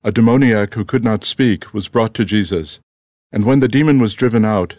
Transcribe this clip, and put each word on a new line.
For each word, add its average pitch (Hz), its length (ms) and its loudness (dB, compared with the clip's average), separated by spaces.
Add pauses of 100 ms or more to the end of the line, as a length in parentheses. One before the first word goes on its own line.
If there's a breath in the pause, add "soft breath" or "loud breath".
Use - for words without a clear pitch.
A 110 60 0
demoniac 117 640 2
who 104 100 -4
could 123 180 -2
not 110 220 -2
speak - 480 -2
was 101 160 -8
brought 113 240 -2
to 120 100 -2
Jesus, 90 560 -4 (500)
and 107 140 -4
when 131 160 2
the 127 80 2
demon 139 320 2
was 110 160 0
driven 113 300 2
out, 101 340 -2